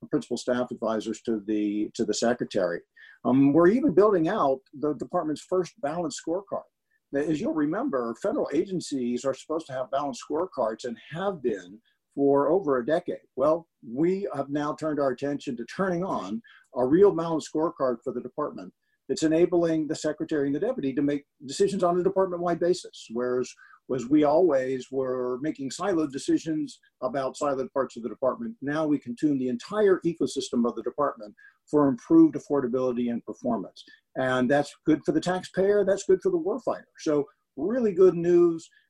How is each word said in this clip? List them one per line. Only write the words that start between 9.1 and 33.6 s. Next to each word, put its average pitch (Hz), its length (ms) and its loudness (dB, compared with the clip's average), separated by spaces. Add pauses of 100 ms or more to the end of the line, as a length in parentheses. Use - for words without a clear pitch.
are 135 80 0
supposed 156 360 -6
to 135 60 -12
have 127 180 -6
balanced 139 360 -4
scorecards 135 580 -4
and 117 120 -6 (140)
have 185 280 -4
been 101 380 -4 (380)
for 139 340 4
over 147 280 2
a 120 60 -2
decade. - 360 -2 (160)
Well, 156 320 0 (200)
we 175 460 0
have 139 160 -6
now 147 240 -4
turned 151 240 -4
our 139 120 2
attention 139 460 -6
to 120 100 -8
turning 180 360 -2
on 202 400 -6 (320)
a 127 100 0
real 190 280 6
balanced 160 420 -4
scorecard 147 480 -2
for 127 100 -6
the 120 80 -6
department. 123 520 -8 (360)
It's 131 140 -2
enabling 165 640 2
the 147 80 -4
secretary 151 540 -2
and 143 80 -2
the 147 40 -2
deputy 190 320 0
to 143 100 0
make 143 220 0 (220)
decisions 190 380 2
on 180 160 2
a - 20 -2
department-wide 175 560 0
basis, - 540 -2
whereas, 123 360 -2 (380)
whereas 127 200 -4
we 151 180 4
always 139 640 2
were 127 520 -2
making 139 280 -6
siloed 165 420 -2
decisions 156 680 -4 (220)
about 131 380 -4
siloed 135 320 -2
parts 127 240 -2
of 117 60 -12
the 117 60 -6
department. 113 540 -4
Now 151 240 -2
we 147 120 2
can 120 160 -8
tune 143 240 0
the 127 100 -2
entire 190 560 2
ecosystem 127 640 0
of 120 80 0
the 117 80 -8
department 120 520 -4 (360)
for 147 180 4
improved 151 480 6
affordability 127 720 0
and 117 140 -6
performance. 110 600 -6 (320)